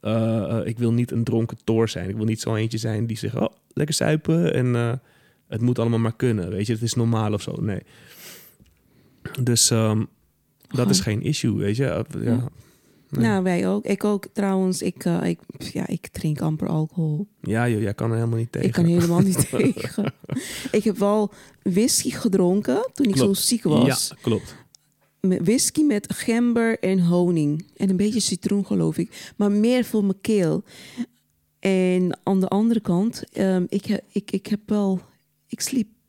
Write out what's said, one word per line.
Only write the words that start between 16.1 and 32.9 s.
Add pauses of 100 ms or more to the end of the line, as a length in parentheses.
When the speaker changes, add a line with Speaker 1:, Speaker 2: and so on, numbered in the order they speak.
Speaker 2:
amper
alcohol. (140)
Speaker 1:
Ja,
joh,
jij
kan
er
helemaal
niet
tegen.
Speaker 2:
Ik
kan
helemaal
niet
Speaker 1:
<laughs>
Speaker 2:
tegen. (580)
Ik
heb
wel (320)
whisky
gedronken
toen
ik
Speaker 1:
Klopt.
Speaker 2:
zo
ziek
was.
Speaker 1:
Ja,
klopt. (640)
Speaker 2:
Met
whisky
met
gember
en
honing. (120)
En
een
beetje
citroen,
geloof
ik.
Maar
meer
voor
mijn
keel. (960)
En
aan
de
andere
kant, (100)